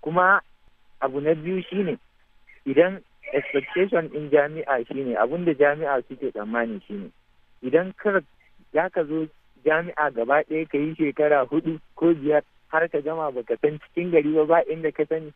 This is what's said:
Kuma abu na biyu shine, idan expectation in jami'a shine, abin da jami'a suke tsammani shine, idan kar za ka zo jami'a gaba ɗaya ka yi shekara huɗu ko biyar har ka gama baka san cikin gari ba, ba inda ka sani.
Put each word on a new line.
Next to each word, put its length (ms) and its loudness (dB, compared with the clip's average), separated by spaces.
Kuma 400 4
abu 200 -2
na 140 2
biyu 340 -4
shine, 280 -2
idan 360 2
expectation 840 0
in 140 -6
jami'a 580 2
shine, 280 -4
abin 300 0
da 80 2
jami'a 540 2
suke 260 -8
tsammani 540 -4
shine, 240 -12
idan 340 0
kar 260 0
za 160 0
ka 140 -2
zo 240 -4
jami'a 460 0
gaba 380 2
ɗaya 200 -2
ka 80 -4
yi 180 -2
shekara 500 2
huɗu 340 -4
ko 180 2
biyar 280 0
har 220 0
ka 120 -2
gama 300 -4
baka 300 -4
san 180 0
cikin 320 -6
gari 220 2
ba, 120 4
ba 260 4
inda 200 -4
ka 140 -2
sani. 300 -6